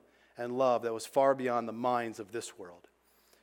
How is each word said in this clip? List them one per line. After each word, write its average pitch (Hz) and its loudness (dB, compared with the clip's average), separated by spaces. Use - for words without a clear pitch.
and 120 -6
love 123 4
that 117 -2
was 110 -8
far 135 4
beyond 120 -2
the 110 -8
minds 117 -2
of 104 -14
this - -8
world. 87 -18